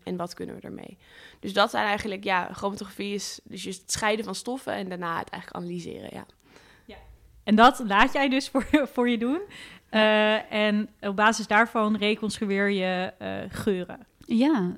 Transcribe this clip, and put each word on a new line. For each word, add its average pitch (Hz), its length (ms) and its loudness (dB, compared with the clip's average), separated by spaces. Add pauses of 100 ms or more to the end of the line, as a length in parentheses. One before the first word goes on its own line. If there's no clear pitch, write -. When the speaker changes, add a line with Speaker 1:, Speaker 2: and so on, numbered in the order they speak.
Speaker 1:
en 180 120 -6
wat 175 180 -6
kunnen - 200 -10
we 190 60 -14
ermee? - 360 -14 (440)
Dus 196 120 -8
dat 202 180 4
zijn 214 160 0
eigenlijk, 202 380 -4
ja, 185 280 0
chromatografie 202 640 -6
is - 300 -8
dus 185 200 -14
het 190 180 -10 (100)
scheiden 214 320 0
van 190 100 -8
stoffen - 380 -6
en 196 160 -6
daarna 175 300 -6
het - 100 -8
eigenlijk - 360 -12
analyseren, 175 480 -10
ja. - 140 -14 (580)
Speaker 2:
Ja. - 120 -20 (480)
En 208 100 4
dat 247 320 8
laat 208 260 4
jij 277 160 2
dus 262 200 0
<laughs> - 40 -20
voor, 240 140 0 (260)
voor 240 160 2
je 233 100 2
doen. 262 220 0 (480)
Eh, 214 640 2
en 214 360 0 (120)
op 202 160 -4
basis 214 300 2
daarvan 220 500 4
reconstrueer 202 760 0
je, 185 480 -2
eh, 190 120 -8 (180)
geuren. 185 580 -4 (220)
Speaker 3:
Ja, 233 500 2